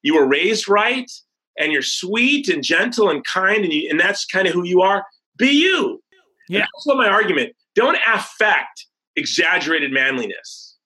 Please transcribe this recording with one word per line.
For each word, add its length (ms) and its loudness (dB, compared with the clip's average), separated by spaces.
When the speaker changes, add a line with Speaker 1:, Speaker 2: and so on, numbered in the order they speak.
Speaker 1:
you 120 0
were 120 6
raised 420 0
right, 420 0
and 140 -2
you're 100 0
sweet 680 -2
and 160 -2
gentle 440 0
and 160 -2
kind, 400 0
and 80 -2
you, 160 -4
and 120 -2
that's 240 0
kinda 260 0
who 140 -2
you 180 4
are, 220 2
be 140 2
you. 520 2
And 80 -4
Speaker 2:
Yeah. 40 2
Speaker 1:
that's 260 -6
what 100 2
my 120 2
argument. 460 0
Don't 200 2
affect 800 -2
exaggerated 760 -2
manliness. 920 -6